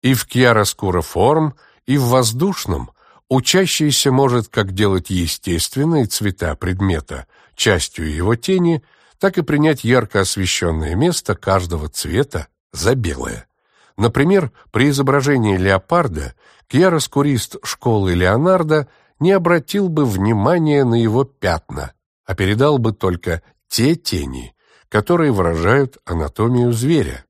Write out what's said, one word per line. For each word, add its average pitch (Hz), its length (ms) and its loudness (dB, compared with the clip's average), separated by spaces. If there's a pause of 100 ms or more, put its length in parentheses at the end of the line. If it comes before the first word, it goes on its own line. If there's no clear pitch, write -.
И 131 120 2
в 120 120 -2
chiaroscuro 107 760 2
форм, 143 540 0 (300)
и 135 120 0
в 131 80 2
воздушном 120 840 -2 (380)
учащийся 147 800 2
может 127 360 2
как 95 260 -2
делать 98 360 0
естественные 98 960 -2
цвета 92 500 -4
предмета – 90 720 -4 (280)
частью - 560 -2
его 90 240 0
тени, 175 480 0 (360)
так 190 180 0
и 180 60 0
принять 147 400 0
ярко 117 380 2
освещённое 85 760 -2
место 156 400 -2
каждого 87 520 -2
цвета 82 600 -4 (260)
за 127 220 0
белое. - 520 -6 (480)
Например, 139 560 2 (200)
при 131 180 2
изображении 135 680 2
леопарда 95 760 0 (360)
chiaroscurist 147 920 0
школы 98 520 -2
Леонардо 151 720 2 (320)
не 175 120 2
обратил 180 580 0
бы 156 160 0
внимания 120 760 2
на 120 120 2
его 117 280 2
пятна, 80 680 -6 (320)
а 98 80 -6
передал 110 460 2
бы 117 140 0
только 87 500 -4 (240)
те 143 280 0
тени, 65 600 -8 (340)
которые 151 420 0
выражают 95 720 0
анатомию 117 680 -2
зверя. 127 560 -2